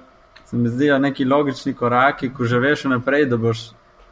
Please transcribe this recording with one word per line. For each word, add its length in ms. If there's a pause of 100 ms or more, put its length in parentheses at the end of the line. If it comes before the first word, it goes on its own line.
(420)
se 140
mi 120
zdijo 300
neki 280
logični 480
koraki, 560
ko 140
že 140
veš 260
vnaprej, 420
da 120
boš 320 (420)